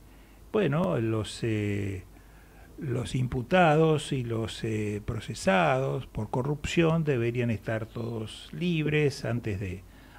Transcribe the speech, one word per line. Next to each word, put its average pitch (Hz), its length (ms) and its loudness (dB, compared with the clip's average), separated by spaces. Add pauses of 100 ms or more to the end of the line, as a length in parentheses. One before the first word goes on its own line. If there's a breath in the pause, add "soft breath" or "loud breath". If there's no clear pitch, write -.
(520 loud breath)
bueno, 180 480 2
los... 110 420 -2
Eh, 101 640 -2 (720 loud breath)
los 123 360 -4
imputados 151 1000 4
y 131 120 -2
los, 113 400 -4
eh, 107 400 -2
procesados 135 1000 0
por - 240 -6
corrupción 160 760 2
deberían 120 460 0
estar 110 360 -2
todos 113 640 -8
libres 151 720 0
antes 117 360 -2
de, 92 220 -6 (360 loud breath)